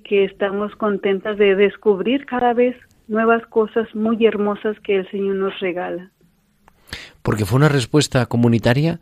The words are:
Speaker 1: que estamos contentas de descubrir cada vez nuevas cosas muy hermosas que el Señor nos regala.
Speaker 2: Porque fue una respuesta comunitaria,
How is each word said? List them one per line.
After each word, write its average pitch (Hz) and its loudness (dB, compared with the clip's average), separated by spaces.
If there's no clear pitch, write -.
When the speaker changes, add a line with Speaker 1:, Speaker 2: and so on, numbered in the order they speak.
Speaker 1:
que 196 2
estamos 202 -4
contentas 202 -2
de 202 4
descubrir 208 0
cada 247 0
vez 247 2
nuevas 226 0
cosas 220 -2
muy 220 0
hermosas 208 -2
que 202 -2
el 185 -4
Señor 196 -4
nos 190 -4
regala. 180 -8
Speaker 2:
Porque 107 -2
fue 107 0
una 147 4
respuesta 135 0
comunitaria, 120 2